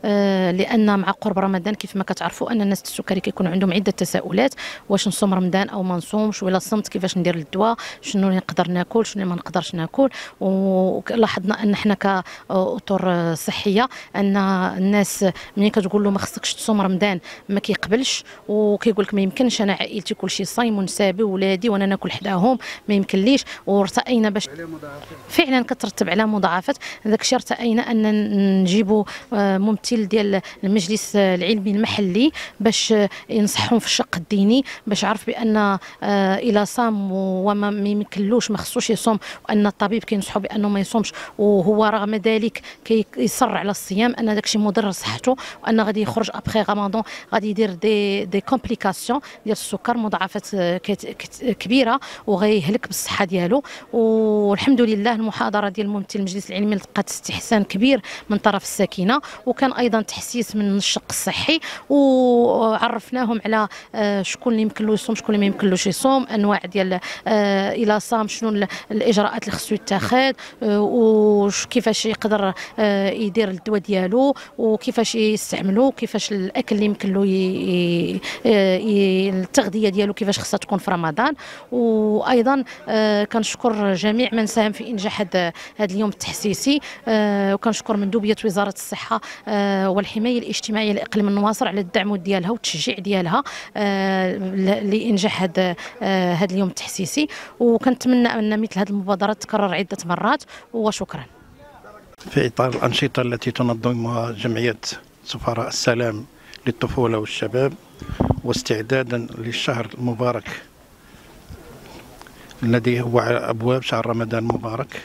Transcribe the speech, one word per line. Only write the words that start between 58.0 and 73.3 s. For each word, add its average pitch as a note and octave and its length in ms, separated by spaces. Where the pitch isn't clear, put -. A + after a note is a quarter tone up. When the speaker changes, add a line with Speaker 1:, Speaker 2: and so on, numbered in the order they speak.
Speaker 1:
من G#3 100
طرف G3 240
الساكنه، G#3 580
وكان C4 260
ايضا A3+ 280
تحسيس - 560
من G3+ 200
الشق - 340
الصحي، - 500
وعرفناهم A#3+ 1500
على، G#3+ 240
آه، G3+ 280
شكون - 300
اللي A3 100
يمكن G#3+ 240
له G#3+ 60
يصوم، G#3+ 220
شكون G#3+ 200
اللي G3+ 140
ما G3 60
يمكنلوش F#3+ 320
يصوم، C4 400
انواع G#3 320
ديال، F#3 420
آه، G3+ 460
الا G#3+ 240
صام A3 300
شنو A3+ 200
ال-، G3+ 200
الاجراءات G#3+ 520
اللي - 140
خصو - 180
يتخذ، A3+ 580
آه، G#3 180
وش، G#3+ 840
كيفاش A3 400
يقدر، G3+ 460
آه، G3+ 320
يدير G#3 380